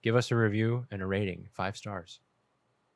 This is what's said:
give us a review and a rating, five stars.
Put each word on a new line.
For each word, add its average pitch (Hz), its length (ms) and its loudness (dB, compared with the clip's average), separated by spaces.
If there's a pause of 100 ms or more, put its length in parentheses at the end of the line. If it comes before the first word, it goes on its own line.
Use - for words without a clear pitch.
give 117 140 4
us 120 140 2
a 120 60 2
review 113 540 2
and 95 120 -6
a 95 40 -4
rating, 95 460 -2
five 98 240 -4
stars. 95 440 -12 (760)